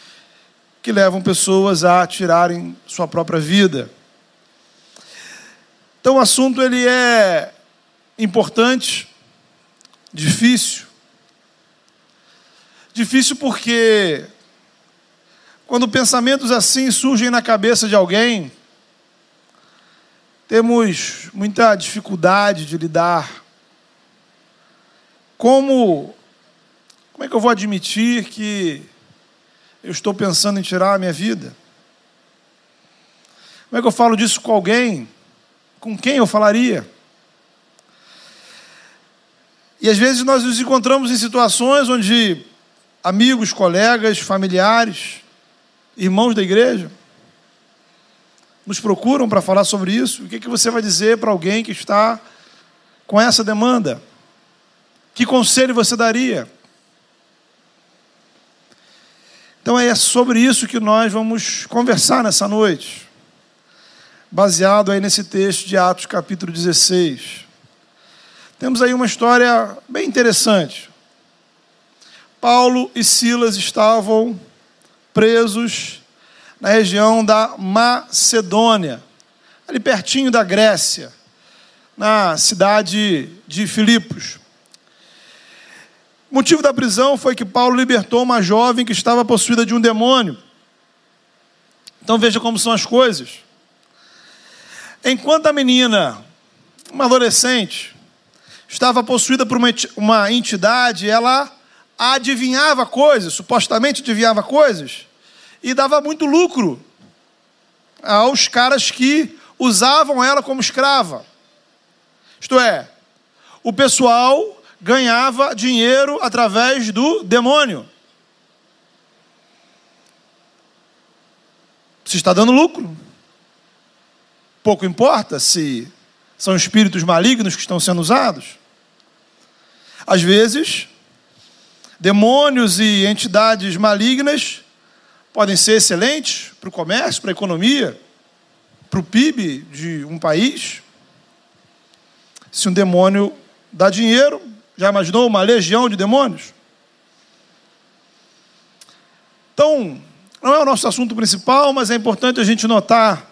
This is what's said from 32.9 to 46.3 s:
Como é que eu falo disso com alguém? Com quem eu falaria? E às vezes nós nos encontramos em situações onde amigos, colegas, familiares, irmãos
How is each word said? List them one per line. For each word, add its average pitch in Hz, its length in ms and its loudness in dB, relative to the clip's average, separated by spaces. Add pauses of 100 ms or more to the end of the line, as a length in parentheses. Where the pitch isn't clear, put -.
Como 233 80 -6
é - 20 -2
que 240 80 2
eu - 20 0
falo 233 240 2
disso 214 280 0
com 226 100 -2
alguém? 202 560 0 (720)
Com 220 160 -10
quem 269 220 -2
eu 220 80 4
falaria? 214 600 0 (3000)
E 214 80 -2
às 214 80 4
vezes 247 280 2
nós 262 200 2
nos 240 160 -4
encontramos 254 500 0
em 247 60 -2
situações 240 720 0
onde 220 560 0 (580)
amigos, 220 480 0
colegas, 214 680 0
familiares, 196 1040 -2 (760)
irmãos 208 380 0